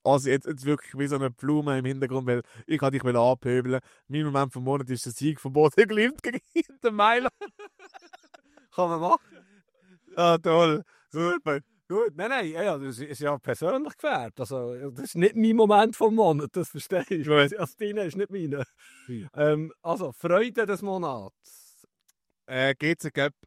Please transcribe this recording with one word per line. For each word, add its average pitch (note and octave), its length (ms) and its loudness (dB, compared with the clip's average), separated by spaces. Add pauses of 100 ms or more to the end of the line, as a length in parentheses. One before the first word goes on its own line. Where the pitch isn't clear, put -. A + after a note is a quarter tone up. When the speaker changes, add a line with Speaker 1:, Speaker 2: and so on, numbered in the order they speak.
Speaker 1:
also C3+ 240 2
jetzt, C3+ 180 0
jetzt C#3 160 -8
wirklich C#3 340 -4
wie C#3 100 -4
so C#3 100 -2
eine C3+ 140 -4
Blume C#3+ 480 -2
im C3 40 -4
Hintergrund, C3 440 -4
weil B2 160 0 (220)
ich D#3 140 -2
hatte C3+ 120 0
dich C3+ 120 -2
will B2 140 0
anpöbeln. B2+ 640 0 (260)
Mein D3 160 -4
Moment C#3 300 -2
vom B2+ 100 -8
Monat C3+ 260 -4
ist B2 160 -6
der A#2+ 60 -10
Sieg C#3+ 260 -4
von C3+ 140 -10
Bodo D3+ 240 4
Glimt A3+ 80 8
<laughs> A3 400 0
gegen B3 160 -4 (140)
Inter C4+ 380 -2
Mailand. A3+ 500 2
Speaker 2:
<laughs> - 1300 -20
Kann F3+ 160 0
man E3 120 -2
machen. - 360 0 (800)
Speaker 1:
Ah, E3+ 220 6
toll. E3 440 4 (280)
Super. E3 500 -2 (300)
Speaker 2:
Gut, G3+ 260 0
nein, F#3+ 140 -6
nein, A#3+ 200 -4
ja, E3 140 -4
ja, F3+ 140 0
das C3+ 220 -10
ist D3 200 -12
ja C#3+ 180 -2
persönlich F#3+ 600 -4
gefärbt. D3 420 -4
Also, B2+ 520 -8
das C3+ 160 -12
ist - 80 -12
nicht F3 200 2
mein A3 220 4
Moment G#3+ 360 6
vom A3 220 2
Monat, D#3 380 2
das F3 160 -4
verstehe F3 400 -4
ich. D#3 180 -2
Speaker 1:
Gut. D3 320 6
Speaker 2:
Also, - 180 -6
deine G#3 280 -4
ist D#3 100 -8
nicht G3 160 -6
meine. D3 320 -6 (440)
Speaker 1:
Hm. B2 280 -10
Speaker 2:
Ähm, D3+ 460 0
also, E3+ 320 -6
Freude G#3 520 0
des G3 160 -4
Monats. D#3+ 1040 -10 (600)
Speaker 1:
Äh, C3 300 0
G D#3+ 200 0
C D#3 160 -10
Cup C#3+ 220 -2 (140)